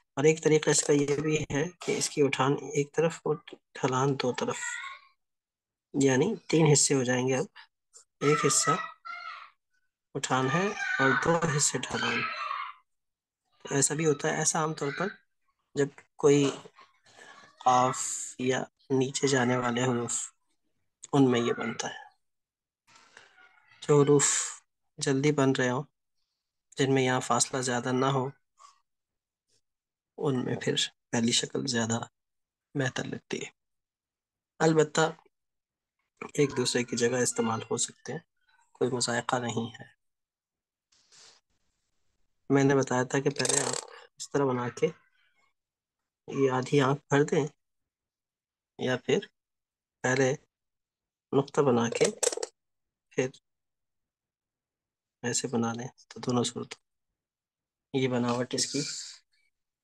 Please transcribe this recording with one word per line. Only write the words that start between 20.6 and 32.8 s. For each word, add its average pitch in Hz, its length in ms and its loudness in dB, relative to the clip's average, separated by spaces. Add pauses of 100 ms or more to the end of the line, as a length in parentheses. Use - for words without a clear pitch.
उनमें 127 280 4
ये 117 120 0
बनता 113 360 -8
है। - 180 -14 (1800)
जो 147 180 6
huruf 143 240 6 (720)
जल्दी 143 340 0
बन 135 220 2
रहे 131 140 0
हों, 123 160 -2 (920)
जिनमें 135 240 2
यहाँ 127 180 2
फासला 120 400 0
ज़्यादा 123 320 -2
ना 127 180 0
हो, 135 200 -2 (1900)
उनमें 131 420 -2
फिर - 180 -2 (340)
पहली 117 200 2
शक्ल 135 340 -2
ज़्यादा 117 320 -2 (760)
बेहतर 131 320 -4